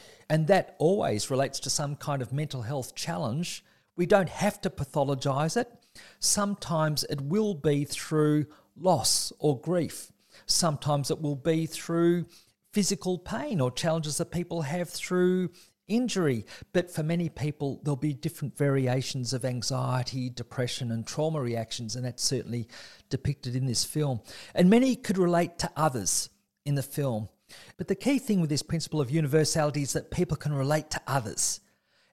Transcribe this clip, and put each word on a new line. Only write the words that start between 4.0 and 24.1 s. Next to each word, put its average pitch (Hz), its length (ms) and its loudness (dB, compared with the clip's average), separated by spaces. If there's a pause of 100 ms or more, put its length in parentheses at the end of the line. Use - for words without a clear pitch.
don't 196 220 6
have - 320 -2
to 196 100 -4
pathologise 139 840 -2
it. - 140 -2 (500)
Sometimes 156 840 0
it 139 180 -4
will 202 320 0
be 143 320 2
through 151 600 2 (280)
loss - 640 2
or 143 240 2
grief. 165 500 -2 (360)
Sometimes 147 640 0
it 160 100 -2
will 147 140 0
be 160 320 0
through 170 580 2 (460)
physical 185 460 0
pain 233 420 -4
or 123 120 2
challenges 160 460 -2
that 170 140 -4
people 170 300 -4
have 170 280 -4
through 180 600 2 (380)
injury. 180 580 0 (260)
But 180 200 0
for 160 100 -4
many 165 280 0
people, 147 540 -4
there'll 143 120 0
be 147 180 -2
different - 420 -6
variations 131 800 0
of 127 100 -4
anxiety, 127 840 -2
depression 123 600 -4
and 113 140 -4
trauma 156 360 -2
reactions, 117 540 -4
and 127 100 -6
that's 123 180 -6
certainly 120 440 -2 (420)
depicted 131 460 -2
in 131 100 0
this 120 180 0
film. 143 380 -2 (320)